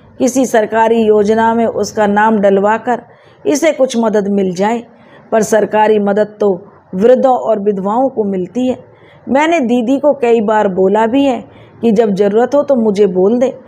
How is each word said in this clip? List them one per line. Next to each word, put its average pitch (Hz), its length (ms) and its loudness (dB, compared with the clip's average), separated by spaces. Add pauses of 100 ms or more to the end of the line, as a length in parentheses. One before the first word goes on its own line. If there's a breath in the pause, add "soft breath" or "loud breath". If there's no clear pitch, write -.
(180 loud breath)
किसी 254 280 0
सरकारी 226 560 0
योजना 214 520 2
में 226 120 0
उसका 208 400 -2
नाम 214 320 2
डलवाकर 214 640 0 (440 soft breath)
इसे 294 260 0
कुछ 247 260 -2
मदद 214 300 0
मिल 196 260 -2
जाए, 220 280 -2 (500 loud breath)
पर 220 100 2
सरकारी 214 560 0
मदद 202 420 -2
तो 196 280 -2 (260 loud breath)
वृद्धों 247 420 2
और 214 240 -2
विधवाओं 202 480 -2
को 233 160 -4
मिलती 196 440 -4
है। - 160 -6 (440 loud breath)
मैंने 311 320 0
दीदी 247 380 0
को 285 140 2
कई 233 280 0
बार 214 280 0
बोला 196 380 0
भी 269 180 0
है 233 200 -2 (360 loud breath)
कि 233 120 2
जब 220 180 2
ज़रूरत 202 440 0
हो 285 80 2
तो 285 120 0
मुझे 208 320 2
बोल 185 320 0
दे, 254 300 -2